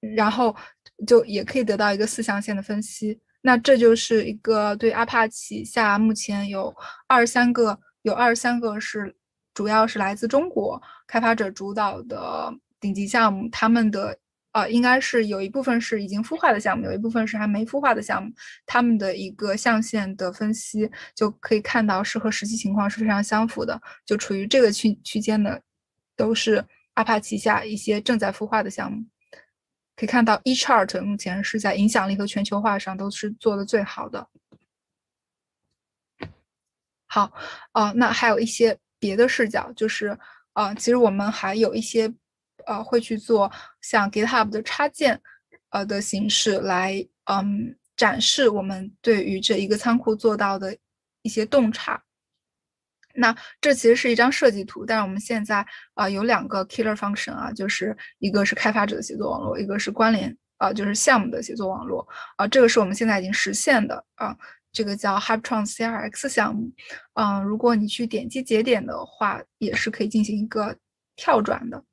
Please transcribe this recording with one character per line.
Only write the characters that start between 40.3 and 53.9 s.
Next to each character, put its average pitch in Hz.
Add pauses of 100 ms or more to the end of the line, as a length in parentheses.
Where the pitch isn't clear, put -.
呃， 202
其 -
实 240
我 240
们 202
还 196
有 220
一 226
些， 220 (560)
呃， 214
会 233
去 226
做 208 (300)
像 202
GitHub 214
的 214
插 -
件， 285 (500)
呃， 202
的 202
形 202
式 208
来， 190 (200)
嗯， 202 (200)
展 226
示 269
我 208
们 190
对 208
于 190
这 202
一 202
个 208
仓 233
库 226
做 214
到 202
的 196 (460)
一 -
些 214
洞 240
察。 - (1120)
那 233 (240)
这 285
其 254
实 233